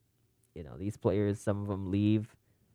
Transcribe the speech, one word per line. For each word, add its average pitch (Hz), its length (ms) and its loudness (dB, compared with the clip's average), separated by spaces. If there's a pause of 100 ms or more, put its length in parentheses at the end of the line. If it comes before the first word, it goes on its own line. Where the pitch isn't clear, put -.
(560)
you 82 80 -12
know, 64 140 -16
these 98 180 -6
players, 104 460 0
some 101 220 -2
of 101 60 -4
'em 98 220 -4
leave 107 460 2 (380)